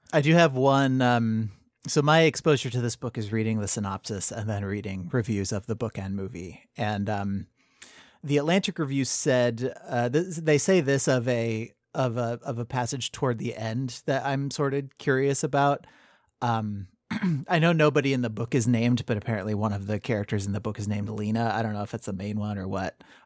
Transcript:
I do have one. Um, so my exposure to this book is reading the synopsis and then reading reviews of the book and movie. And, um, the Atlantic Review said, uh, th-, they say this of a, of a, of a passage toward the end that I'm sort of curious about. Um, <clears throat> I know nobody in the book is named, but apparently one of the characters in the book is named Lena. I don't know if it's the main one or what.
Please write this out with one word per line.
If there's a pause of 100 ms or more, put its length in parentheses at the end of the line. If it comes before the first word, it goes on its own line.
(140)
I
do
have
one.
Um, (360)
so
my
exposure
to
this
book
is
reading
the
synopsis
and
then
reading
reviews
of
the
book
and
movie.
And,
um, (760)
the
Atlantic
Review
said, (140)
uh,
th-,
they
say
this
of
a, (220)
of
a,
of
a
passage
toward
the
end
that
I'm
sort
of (140)
curious
about. (540)
Um, (240)
<clears throat>
I
know
nobody
in
the
book
is
named,
but
apparently
one
of
the
characters
in
the
book
is
named
Lena.
I
don't
know
if
it's
the
main
one
or
what. (240)